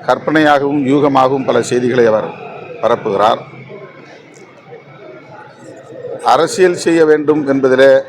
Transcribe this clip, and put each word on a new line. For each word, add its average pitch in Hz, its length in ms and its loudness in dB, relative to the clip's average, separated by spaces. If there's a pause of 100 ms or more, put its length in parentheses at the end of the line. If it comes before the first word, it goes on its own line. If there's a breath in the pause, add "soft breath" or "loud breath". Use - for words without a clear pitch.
கற்பனையாகவும் 143 800 0
யூகமாகவும் 135 600 0
பல 120 160 0
செய்திகளை 123 440 0
அவர் 107 180 2 (580)
பரப்புகிறார். 110 560 0 (2750)
அரசியல் 165 500 0
செய்ய 165 300 0
வேண்டும் 151 440 0
என்பதிலே 135 600 4